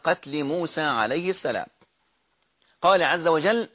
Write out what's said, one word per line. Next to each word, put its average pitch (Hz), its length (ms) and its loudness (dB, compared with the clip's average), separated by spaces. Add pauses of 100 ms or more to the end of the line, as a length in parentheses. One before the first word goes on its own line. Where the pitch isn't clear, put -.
قتل 151 400 -2
موسى 160 380 -4
عليه 143 480 0
السلام. 120 380 -4 (1120)
قال 180 220 4
عز 160 240 0
وجل: 185 480 2